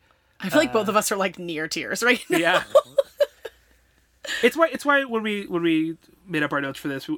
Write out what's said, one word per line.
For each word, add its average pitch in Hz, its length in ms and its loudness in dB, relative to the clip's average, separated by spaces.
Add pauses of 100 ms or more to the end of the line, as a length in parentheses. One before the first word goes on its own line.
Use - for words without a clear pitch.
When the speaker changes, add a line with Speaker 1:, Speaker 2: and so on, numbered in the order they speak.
(400)
Speaker 1:
I 185 100 -6
feel 269 100 2
like 262 140 2
both 214 140 0
Speaker 2:
Uh, 220 40 -2
Speaker 1:
of 202 40 2
us 208 140 0
are, 208 60 -2
like, 190 220 -2
near 165 280 -6
tears 165 380 -6
right 247 260 2
now. - 80 2
Speaker 2:
Yeah. 170 300 2
<laughs> - 40 -20 (1700)
It's 247 140 4
why, 330 140 4
it's - 140 -8
why 277 200 2
when 226 180 -4
we, 208 240 -4
when 175 160 -2
we 160 340 2 (300)
made 160 160 -2
up 143 100 0
our 143 80 0
notes 139 180 -6
for 151 100 -6
this, 139 200 -6
we, 156 100 -4